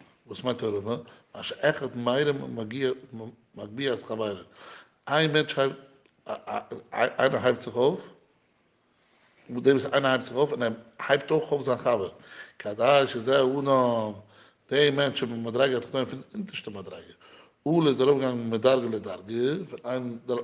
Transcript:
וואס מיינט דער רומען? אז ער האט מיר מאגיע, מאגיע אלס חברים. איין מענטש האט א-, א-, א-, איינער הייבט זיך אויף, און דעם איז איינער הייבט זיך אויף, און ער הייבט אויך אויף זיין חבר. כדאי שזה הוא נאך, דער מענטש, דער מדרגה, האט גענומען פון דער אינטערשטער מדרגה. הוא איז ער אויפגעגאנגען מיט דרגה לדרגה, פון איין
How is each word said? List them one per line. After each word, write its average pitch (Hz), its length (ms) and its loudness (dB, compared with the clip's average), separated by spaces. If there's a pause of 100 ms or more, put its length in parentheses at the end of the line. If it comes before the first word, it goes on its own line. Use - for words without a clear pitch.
(260)
וואס - 180 -14
מיינט 123 160 -2
דער 110 100 -2
רומען? 104 280 -4 (360)
אז - 260 -10
ער 151 120 2 (100)
האט 123 120 -6
מיר 127 380 0
מאגיע, 127 580 -4 (640)
מאגיע 120 380 -6
אלס 110 120 -6
חברים. 110 320 -4 (720)
איין 151 240 2
מענטש 151 260 0
האט 135 140 2 (540)
א-, - 60 -6 (140)
א-, 113 120 -4 (320)
א-, 117 160 0 (120)
איינער 123 260 2
הייבט 123 160 2
זיך 117 160 -8
אויף, 143 240 2 (1500)
און 123 120 -6
דעם 135 140 8
איז 131 100 -2
איינער 139 240 2
הייבט 127 140 2
זיך 123 120 -8
אויף, 143 160 2
און 123 100 -4
ער 113 100 0 (360)
הייבט 143 220 2
אויך 156 220 0
אויף 139 100 0
זיין 123 160 0
חבר. 113 300 0 (500)
כדאי 123 500 4
שזה 127 300 0
הוא 135 240 2
נאך, 120 540 2 (540)
דער 143 200 4
מענטש, 139 320 0
דער 117 140 -4
מדרגה, 120 380 2
האט 120 100 -2
גענומען 131 260 -4
פון 131 100 -10
דער - 140 -20
אינטערשטער 104 400 -10
מדרגה. 87 380 -14 (500)
הוא 160 260 4
איז 123 120 2
ער 131 80 6
אויפגעגאנגען 127 420 2
מיט 113 100 0
דרגה 127 260 4
לדרגה, 113 840 -4
פון 120 140 -14
איין 123 340 -6 (260)